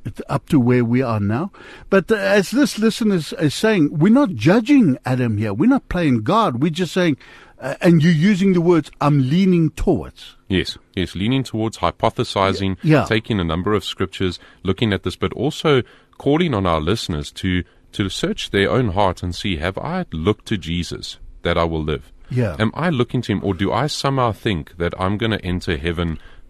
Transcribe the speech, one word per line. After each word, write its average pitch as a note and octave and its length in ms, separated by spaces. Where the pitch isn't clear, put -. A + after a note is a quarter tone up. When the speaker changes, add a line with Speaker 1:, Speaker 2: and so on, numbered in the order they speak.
Speaker 1:
up - 220
to D3+ 100
where B2 240
we A#2+ 180
are A2+ 200
now. A2+ 280
But, G3 220
uh, A3+ 40
as G3 360
this B3 260
listener G#3+ 380
is, D#3+ 240
is D3+ 160
saying, F#3+ 440
we're F#3+ 120
not A#3 240
judging G#3 720
Adam B2 320
here. G#2+ 160
We're D3+ 160
not C4+ 180
playing C#3+ 360
God. D#3+ 380
We're E3+ 100
just E3 200
saying, F3 240
uh, C3 220
and E3+ 240
you're F3 80
using F#3+ 400
the F3 80
words, E3 400
"I'm C#3+ 300
leaning F3 400
towards." - 640
Speaker 2:
Yes, F2+ 280
yes, F2+ 220
leaning A#2+ 280
towards, A2 340
hypothesizing, F#2+ 1080
Speaker 1:
Yeah. D3+ 220
Speaker 2:
taking A2 340
a F2 60
number F2 280
of G2 120
scriptures, - 540
looking G2 280
at F#2+ 120
this, F#2 120
but F#2 160
also C#3+ 500
calling D3+ 360
on G2 120
our D#2+ 160
listeners D#2 520
to, F2+ 300
to G2 160
search - 420
their G2 200
own A#2 180
heart F#2 340
and F2+ 100
see, F#2+ 240
"Have F2 200
I F3 340
looked E2 360
to A2 100
Jesus E2+ 600
that E2+ 140
I E2+ 60
will D#2+ 200
live? D2+ 280
Speaker 1:
Yeah. A#2 300
Speaker 2:
Am A2 140
I E3 160
looking B2 340
to - 80
him, G2 120
or G2 100
do F2+ 180
I B2+ 160
somehow C3+ 440
think G2 460
that F2 220
I'm F#2+ 180
gonna A2 260
enter F2 340
heaven E2 420